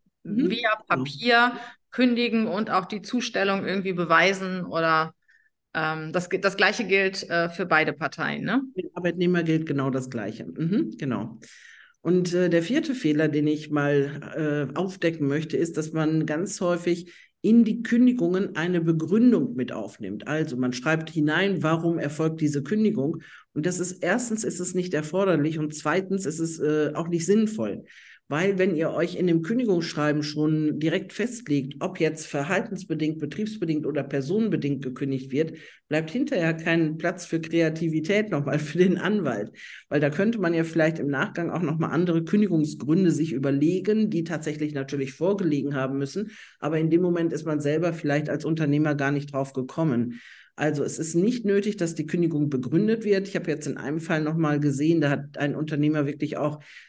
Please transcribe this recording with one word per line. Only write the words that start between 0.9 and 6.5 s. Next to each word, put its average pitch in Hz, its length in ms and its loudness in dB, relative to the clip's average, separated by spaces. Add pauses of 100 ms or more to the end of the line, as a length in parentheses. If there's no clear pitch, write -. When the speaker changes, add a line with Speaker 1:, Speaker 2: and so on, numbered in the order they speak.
Speaker 2:
kündigen 233 560 2
und 202 220 -2
auch 185 160 2
die 202 160 -8
Zustellung 196 640 0
irgendwie 185 280 -2
beweisen 180 720 4
oder, 160 480 0 (600)
ähm, 156 400 -2
das, 180 160 -2
das 190 280 0